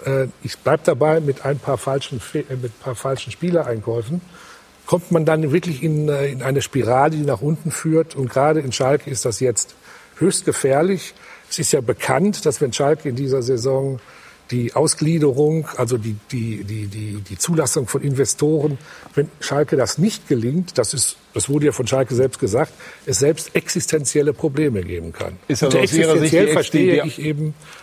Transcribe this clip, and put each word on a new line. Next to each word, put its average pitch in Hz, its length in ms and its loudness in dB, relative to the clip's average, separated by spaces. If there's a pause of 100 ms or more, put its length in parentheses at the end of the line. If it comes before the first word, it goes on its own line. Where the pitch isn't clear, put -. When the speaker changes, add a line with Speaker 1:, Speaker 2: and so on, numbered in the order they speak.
Speaker 1:
Äh, 135 220 0 (160)
ich - 160 -8
bleib 156 240 0
dabei 156 380 4
mit 143 240 -2
ein 139 140 0
paar 135 180 -2
falschen 135 420 -4
Fe-, - 300 -6
äh, 135 60 -8
mit 123 160 -8
ein - 120 -20
paar 127 120 -8
falschen 131 360 -6
Spielereinkäufen. 123 920 -2 (640)
Kommt 175 260 0
man 160 140 2
dann 160 260 2
wirklich 170 300 0
in, 151 280 0
äh, 143 180 0
in 131 160 -6
eine 135 180 0
Spirale, 131 500 2
die 156 120 -2
nach 139 180 0
unten 151 300 -2
führt. 160 440 0
Und 131 140 -2
gerade 151 300 2
in 135 120 -4
Schalke 139 380 0
ist 131 160 -4
das 120 140 -4
jetzt 123 360 -2 (420)
höchst - 280 0
gefährlich. 156 680 0 (360)
Es - 100 -6
ist 147 120 -2
ja 143 100 2
bekannt, 135 640 0
dass 147 160 0
wenn 127 120 0
Schalke 143 360 0
in 120 60 -4
dieser 135 260 0
Saison 131 580 0 (500)
die 123 240 -2
Ausgliederung, 151 920 2 (100)
also 123 200 0
die, 107 200 -6 (120)
die, 113 360 -6
die, 104 220 -8
die, 104 340 -8
die 95 160 -12
Zulassung 156 500 0
von 135 140 -2
Investoren, 143 760 0 (380)
wenn 156 140 0 (100)
Schalke 139 380 0
das 120 200 0
nicht 196 300 0
gelingt, 135 500 -2
das 120 160 2
ist, 127 220 -2 (180)
das - 140 -4
wurde 147 200 2
ja 135 40 4
von 120 160 -4
Schalke 131 280 0
selbst 127 240 2
gesagt, 123 340 0 (320)
es 135 140 -2
selbst 147 360 0
existenzielle 151 800 0
Probleme 139 500 -2
geben 85 300 -8
kann. - 240 -10 (100)
Speaker 2:
Ist 151 160 0
also 135 140 4
Speaker 1:
Unter 127 80 4
Speaker 2:
aus - 80 0
Ihrer 160 240 6
Sicht 156 160 4
Speaker 1:
existenziell 175 100 6
Speaker 2:
die 214 60 6
Ex-, - 40 2
Speaker 1:
verstehe 160 500 4
Speaker 2:
die, 160 40 -4
Speaker 1:
ich - 140 -8
eben 151 320 -4 (300)